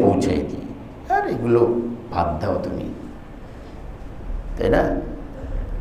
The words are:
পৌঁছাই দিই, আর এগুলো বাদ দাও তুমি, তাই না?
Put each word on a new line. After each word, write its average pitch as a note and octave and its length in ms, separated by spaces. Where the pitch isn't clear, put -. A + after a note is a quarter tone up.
পৌঁছাই F#2+ 320
দিই, - 800
আর G4+ 140
এগুলো A#2 320
বাদ E2+ 300
দাও F2 180
তুমি, C2+ 200
তাই - 120
না? - 120